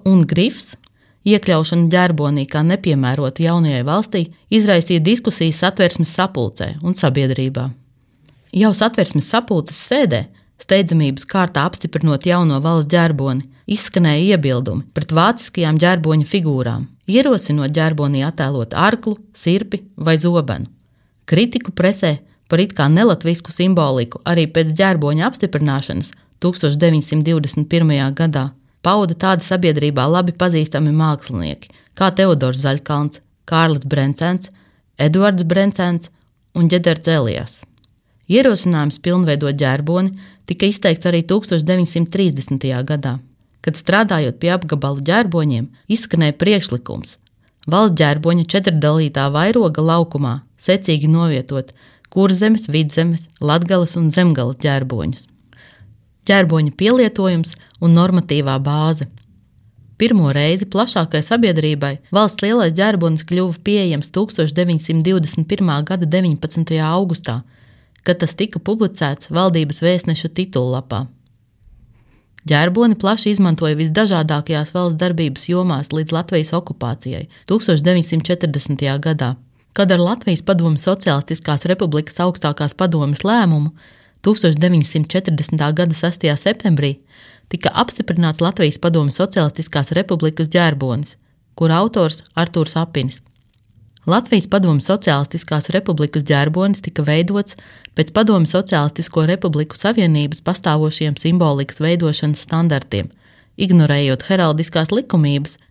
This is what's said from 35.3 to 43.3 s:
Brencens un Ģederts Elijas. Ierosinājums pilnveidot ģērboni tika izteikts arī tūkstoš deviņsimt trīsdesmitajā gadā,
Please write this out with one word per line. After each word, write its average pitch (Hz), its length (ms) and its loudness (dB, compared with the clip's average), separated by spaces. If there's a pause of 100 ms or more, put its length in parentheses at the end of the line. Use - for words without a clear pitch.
Brencens 175 640 0 (460)
un 170 160 2
Ģederts 170 400 0
Elijas. 117 480 -2 (720)
Ierosinājums 180 720 2
pilnveidot 151 560 0
ģērboni 151 540 0 (340)
tika 190 220 0
izteikts 180 400 0
arī 170 180 2
tūkstoš 185 400 0
deviņsimt 170 460 0
trīsdesmitajā 135 720 -2
gadā, 143 300 -4 (440)